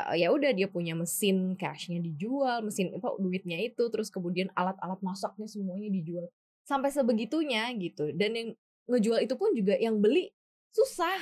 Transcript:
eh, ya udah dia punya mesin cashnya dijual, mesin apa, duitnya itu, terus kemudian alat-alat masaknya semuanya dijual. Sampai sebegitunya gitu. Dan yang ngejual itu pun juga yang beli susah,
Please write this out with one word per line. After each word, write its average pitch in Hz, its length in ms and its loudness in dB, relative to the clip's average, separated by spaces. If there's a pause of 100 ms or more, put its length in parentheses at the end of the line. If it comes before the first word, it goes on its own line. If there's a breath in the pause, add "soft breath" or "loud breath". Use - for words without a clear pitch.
eh, 143 80 0
ya 170 120 4
udah 285 220 4
dia 196 160 2
punya 175 260 -4
mesin 185 640 0
cashnya 170 440 -6
dijual, 233 640 -2
mesin 208 300 -2
apa, 208 240 -4
duitnya 185 420 -2
itu, 233 300 -2
terus 214 220 -4
kemudian 180 420 -4
alat-alat 185 480 -4
masaknya 196 480 -6
semuanya 202 420 -6
dijual. 175 380 -4 (360)
Sampai 277 260 0
sebegitunya 247 840 0
gitu. 160 380 -4
Dan 202 220 0
yang 226 160 -4 (360)
ngejual 233 360 4
itu 247 140 2
pun 415 180 2
juga 202 220 2
yang 220 220 2
beli 233 300 6 (420)
susah, 381 520 0